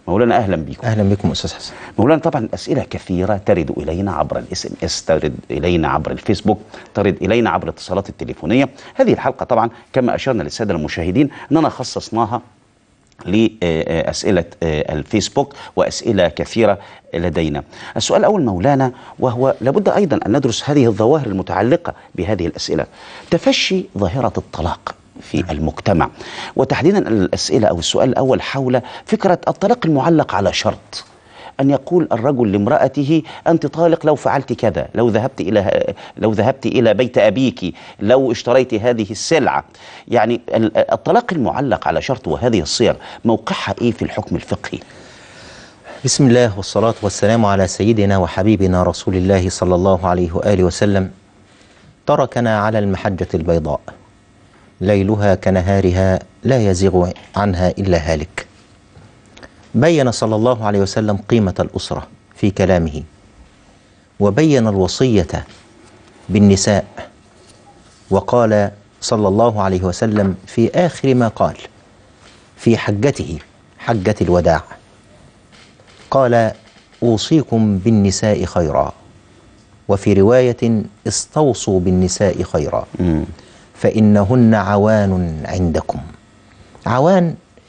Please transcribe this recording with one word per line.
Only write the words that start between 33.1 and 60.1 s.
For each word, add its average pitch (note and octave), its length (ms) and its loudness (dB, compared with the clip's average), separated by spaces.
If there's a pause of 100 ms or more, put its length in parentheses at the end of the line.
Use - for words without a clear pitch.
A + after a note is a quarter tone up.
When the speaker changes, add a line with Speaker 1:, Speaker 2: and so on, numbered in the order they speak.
Speaker 1:
"أنت D#3+ 200 2
طالق E3 400 0
لو D3+ 80 4
فعلت B2+ 380 -2
كذا، F#2+ 420 -2
لو A#2+ 140 2
ذهبت G#2+ 320 -2
إلى، G2 540 0 (220)
لو A2 160 0
ذهبت A#2 340 0
إلى A2+ 280 4
بيت A#2+ 240 0
أبيك، G#2 560 0 (260)
لو B2 320 2
اشتريت B2 420 0
هذه A2 360 -2
السلعة". G2+ 540 -2 (440)
يعني A#2 400 2
ال-، A2 440 0
الطلاق G3 400 0
المعلق B2 560 -2
على E2 140 0
شرط - 260 -6
وهذه G2+ 320 0
الصيغ D#2+ 340 0 (300)
موقعها A2+ 560 -2
إيه A#2 120 0
في - 100 -6
الحكم - 340 -6
الفقهي؟ - 420 -8 (1300)
Speaker 2:
بسم C3 220 2
الله A#2+ 300 4
والصلاة G#2 460 0
والسلام G#2+ 440 0
على G2 200 2
سيدنا G2+ 520 0
وحبيبنا F#2+ 640 2
رسول F2+ 320 -2
الله F#2 340 2
صلى F2+ 260 0
الله F#2 320 2
عليه F2 260 0
وآله F#2 320 0
وسلم. F#2+ 460 0 (960)
تركنا A#2+ 520 0
على A2 200 0
المحجة F#2+ 560 -2
البيضاء، D#2+ 460 -2 (1000)
ليلها G2+ 540 2
كنهارها، F#2+ 840 2 (260)
لا A#2 260 2
يزيغ F2+ 400 2 (260)
عنها F#2 340 0
إلا E2+ 420 0
هالك. - 340 -8 (1300)
بين C3+ 360 4